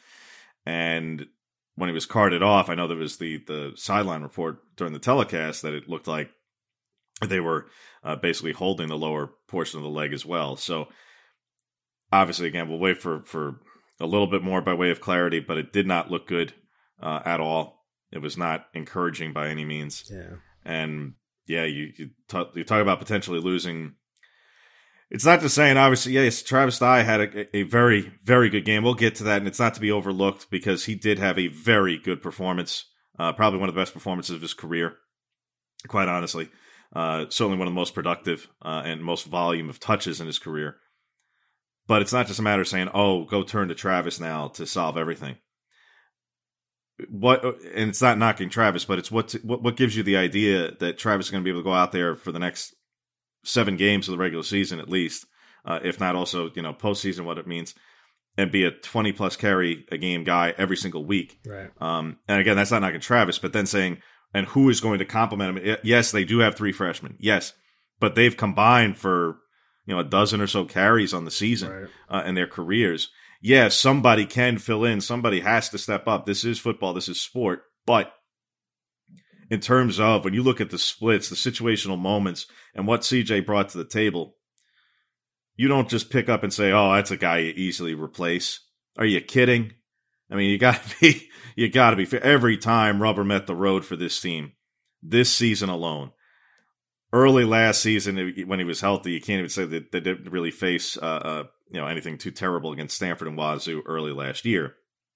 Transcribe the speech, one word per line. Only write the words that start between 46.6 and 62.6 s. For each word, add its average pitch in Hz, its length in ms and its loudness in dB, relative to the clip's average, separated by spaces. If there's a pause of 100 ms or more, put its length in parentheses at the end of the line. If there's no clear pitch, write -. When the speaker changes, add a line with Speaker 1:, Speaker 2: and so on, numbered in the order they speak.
Speaker 1:
What, 123 340 4
and 107 460 -4
it's 98 120 -4
not 123 160 6
knocking 104 320 0
Travis, 101 360 2
but 95 120 -2
it's 90 140 -8
what, 113 220 -2 (100)
what, 117 180 -4
what 117 140 0
gives 117 220 2
you 107 60 0
the 98 120 2
idea 95 640 2
that 87 180 -2
Travis 101 300 0
is - 40 -10
gonna 95 120 -4
be 92 60 -2
able 87 100 -2
to 82 60 -8
go 92 80 0
out 90 180 2
there 87 240 -2
for - 160 -10
the 85 80 -8
next - 340 -8 (680)
seven 104 320 0
games 98 320 2
of 92 60 -6
the 87 40 -6
regular 82 260 -4
season, 92 360 -2
at 78 100 -14
least, 87 360 -2 (400)
uh, 82 180 -4
if 90 160 -4
not 92 160 -2
also, 87 400 -4
you 87 60 -8
know, 78 120 -8
postseason, 98 520 -6
what 85 120 -8
it 82 100 -12
means, 85 280 -10 (640)
and 98 140 0
be 95 120 4
a 85 80 4
twenty 107 400 -2
plus 98 240 -2
carry 90 560 0
a 85 60 -4
game 87 260 -4
guy 87 340 2
every 95 200 0
single 82 280 -6
week. 95 400 -2
Speaker 2:
Right. 98 240 -14 (120)
Speaker 1:
Um, 80 380 -4 (100)
and 101 100 4
again, 101 160 4
that's 101 160 2